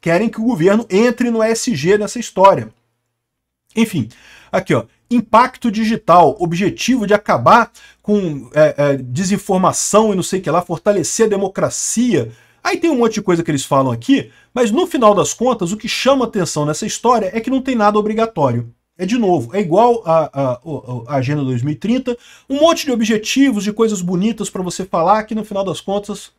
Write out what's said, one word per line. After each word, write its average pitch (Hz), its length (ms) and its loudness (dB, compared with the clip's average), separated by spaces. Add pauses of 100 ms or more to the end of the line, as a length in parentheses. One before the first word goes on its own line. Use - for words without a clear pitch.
Querem 180 280 0
que - 100 -12
o 220 40 -4
governo 214 460 2
entre 240 400 2
no 226 140 0
E 220 80 0
S 226 240 -2
G 175 240 2
nessa 214 200 -6
história. 185 540 2 (1000)
Enfim, 185 340 -2 (420)
aqui, 185 220 -2
ó. 117 120 -2 (260)
Impacto 240 600 2
digital, 196 680 2
objetivo 185 680 -2
de 208 80 4
acabar 202 560 2 (280)
com, 170 540 -2
é, 151 240 4
é, 147 200 2
desinformação 185 1160 0
e - 20 0
não 180 60 -2
sei - 180 -4
o 190 40 -14
que - 80 -4
lá, 170 100 2
fortalecer 190 640 0
a 214 40 0
democracia. 190 1040 -2 (320)
Aí 381 140 -2
tem 339 140 0
um 277 80 0
monte 226 160 2
de 208 80 -6
coisa 175 180 0
que 170 80 -6
eles 143 160 -2
falam 135 260 0
aqui, 120 380 -2 (240)
mas 240 160 0
no 302 160 0
final 226 300 2
das 170 180 0
contas, 226 380 -2
o 214 60 -8
que 214 100 -12
chama 262 380 0
atenção 160 380 -4
nessa 151 220 -4
história 214 480 0
é 226 60 -2
que 226 100 -6
não 262 100 0
tem 262 160 -4
nada 208 220 2
obrigatório. 175 760 -2 (240)
É, 180 100 -6
de 214 120 -2
novo, 175 380 0
é 196 40 0
igual 220 460 2
a, 160 200 2
a, 139 260 -4
a, 120 80 -6 (480)
a 147 80 -6
Agenda 139 280 -2
dois 127 200 -2
mil 147 100 -2
e - 20 -6
trinta, 240 400 -2 (320)
um 277 120 -2
monte 330 260 2
de 294 60 -2
objetivos, 220 720 0
de 208 100 -2
coisas 214 300 0
bonitas 190 460 -2
pra 190 120 -8
você 185 240 -8
falar, 196 380 0
que 220 100 -10
no 220 100 -6
final 196 200 -6
das 175 180 -6
contas 202 580 -8